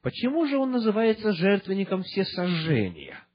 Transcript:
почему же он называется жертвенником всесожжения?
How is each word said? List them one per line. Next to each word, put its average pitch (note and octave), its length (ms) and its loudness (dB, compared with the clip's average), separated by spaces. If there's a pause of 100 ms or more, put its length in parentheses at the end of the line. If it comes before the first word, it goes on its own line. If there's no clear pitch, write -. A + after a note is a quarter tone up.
почему C#4 460 0
же C#4 100 0
он C4+ 140 0
называется A3 640 2
жертвенником F#3+ 680 0
всесожжения? D#3+ 1160 -2 (160)